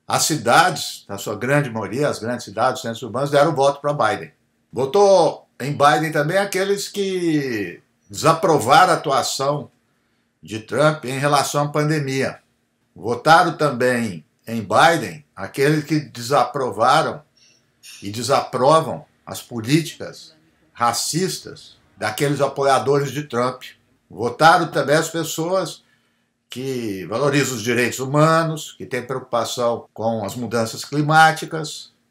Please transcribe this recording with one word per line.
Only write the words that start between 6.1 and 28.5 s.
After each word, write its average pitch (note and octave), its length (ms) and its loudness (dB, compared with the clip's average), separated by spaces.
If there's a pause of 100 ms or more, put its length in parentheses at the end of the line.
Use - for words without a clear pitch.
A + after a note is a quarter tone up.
também D3+ 260 0
aqueles G3 500 -2
que D3+ 960 -4 (260)
desaprovaram D#3+ 840 4
a - 20 4
atuação C#3 760 -2 (720)
de G2+ 180 -10
Trump D3 440 0
em C3 140 -6
relação C#3+ 480 0
à - 20 -6
pandemia. C#3+ 720 -2 (560)
Votaram D3+ 600 2
também A#2+ 680 0 (220)
em A2+ 140 -6
Biden A2 600 2 (120)
aqueles C#3 480 0
que D3+ 160 -2
desaprovaram B2 1200 0 (800)
e G2 80 -12
desaprovam B2 960 2 (200)
as - 160 -12
políticas A#2+ 920 -6 (380)
racistas - 1080 -4 (200)
daqueles C#3 420 -2
apoiadores C#3 720 2
de C#3+ 120 -8
Trump. B2+ 380 -4 (480)
Votaram D3+ 600 4
também C#3+ 240 2
as D#3+ 140 0
pessoas E3 720 -4 (680)
que A#2+ 560 -6
valorizam C3 520 -2
os G#2+ 40 -8
direitos A#2 380 -2
humanos, D#3 720 0